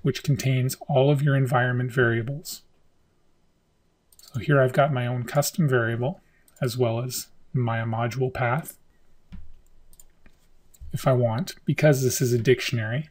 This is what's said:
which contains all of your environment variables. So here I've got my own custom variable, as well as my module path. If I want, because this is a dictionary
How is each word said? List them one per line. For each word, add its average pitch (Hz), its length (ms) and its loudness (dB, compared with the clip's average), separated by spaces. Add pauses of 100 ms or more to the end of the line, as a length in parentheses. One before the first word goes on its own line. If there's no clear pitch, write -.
which - 220 -4
contains 131 540 0 (120)
all 139 220 4
of 143 120 2
your 139 140 2
environment 123 560 0
variables. 120 720 0 (1500)
So - 240 -10
here 147 180 4
I've 127 140 4
got 147 180 4
my 123 160 -2
own 123 180 -4
custom 147 440 0
variable, 117 540 0 (400)
as 123 160 -4
well 120 240 0
as 127 240 -10 (260)
my 117 280 -2
module 117 520 -2
path. 127 460 -4 (2250)
If - 140 -4
I 135 60 4
want, 120 440 -2 (100)
because 147 360 2
this 127 200 0
is 120 100 2
a 120 60 2
dictionary 120 720 0